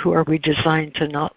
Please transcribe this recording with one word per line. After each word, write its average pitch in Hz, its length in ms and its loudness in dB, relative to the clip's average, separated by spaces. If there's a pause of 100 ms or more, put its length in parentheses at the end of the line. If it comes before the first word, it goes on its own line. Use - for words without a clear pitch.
who 175 100 2
are 165 120 4
we 156 140 0
designed 156 560 0
to 156 120 -2
not 151 300 -6